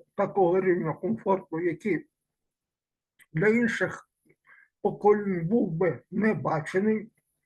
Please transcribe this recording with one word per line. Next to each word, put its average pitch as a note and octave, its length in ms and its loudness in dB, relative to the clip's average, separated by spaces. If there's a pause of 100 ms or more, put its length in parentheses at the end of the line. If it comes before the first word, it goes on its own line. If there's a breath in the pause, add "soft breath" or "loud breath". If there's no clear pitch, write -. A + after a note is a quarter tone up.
(140)
такого F#3+ 460 2
рівня F3 320 0
комфорту, F#3+ 680 -4
який E3+ 460 -2 (1300)
для F3 160 2
інших A3+ 640 0 (720 soft breath)
поколінь G3 680 2
був A3 220 2
би D#3+ 400 -2
небачений, F#3+ 1040 -2 (340)